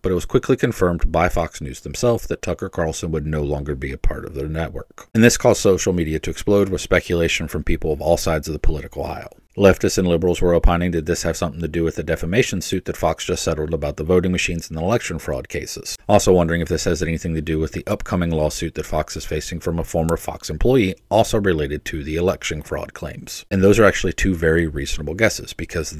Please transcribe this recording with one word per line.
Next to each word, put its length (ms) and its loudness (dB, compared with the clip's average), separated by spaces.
But 120 0
it 20 4
was 100 0
quickly 320 2
confirmed 560 2
by 160 2
Fox 320 -2
News 200 -8
themselves 480 -2
that 120 -6
Tucker 300 -6
Carlson 400 -4
would 160 -2
no 160 -2
longer 320 -4
be 180 -6
a 60 -10
part 260 0
of 80 -12
the 160 -6
network. 680 -8
And 80 6
this 140 6
caused 240 4
social 320 4
media 280 -2
to 100 -6
explode 400 2
with 100 -2
speculation 680 0
from 160 -6
people 280 0
of 80 -4
all 160 4
sides 320 -2
of 60 -4
the 40 -6
political 460 0
aisle. 320 -10
Leftists 400 6
and 100 2
liberals 360 2
were 100 6
opining 380 4
that 160 -2
this 160 0
have 120 0
something 280 -4
to 60 -4
do 140 -2
with 140 0
the 60 -4
defamation 580 0
suit 240 -4
that 120 -6
Fox 280 -2
just 180 -2
settled 300 -2
about 240 -4
the 80 -6
voting 260 4
machines 380 -2
and 100 -8
election 400 -2
fraud 300 -6
cases. 480 -10
Also 200 6
wondering 300 4
if 80 -4
this 160 -2
has 180 0
anything 320 -2
to 60 -2
do 180 -2
with 140 -2
the 140 -8
upcoming 440 -2
lawsuit 440 -2
that 100 -6
Fox 320 -4
is 80 -8
facing 340 -6
from 200 -4
a 60 -4
former 340 0
Fox 320 -10
employee, 440 2
also 300 2
related 460 0
to 180 -8
the 120 -6
election 440 -2
fraud 320 -8
claims. 580 -14
And 140 2
those 140 8
are 80 8
actually 260 2
two 220 2
very 320 2
reasonable 480 -6
guesses, 400 0
because 460 -6